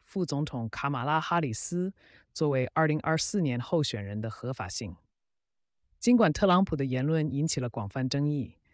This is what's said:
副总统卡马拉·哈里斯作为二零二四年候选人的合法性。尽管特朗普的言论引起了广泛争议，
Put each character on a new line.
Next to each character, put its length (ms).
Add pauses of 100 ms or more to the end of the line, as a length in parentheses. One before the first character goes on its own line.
副 200
总 200
统 240
卡 200
马 140
拉· 180
哈 200
里 100
斯 420 (400)
作 140
为 200
二 200
零 140
二 160
四 240
年 180
候 240
选 180
人 200
的 80
合 240
法 160
性。 260 (1040)
尽 160
管 160
特 160
朗 160
普 140
的 80
言 200
论 240
引 160
起 140
了 100
广 200
泛 180
争 180
议， 300 (180)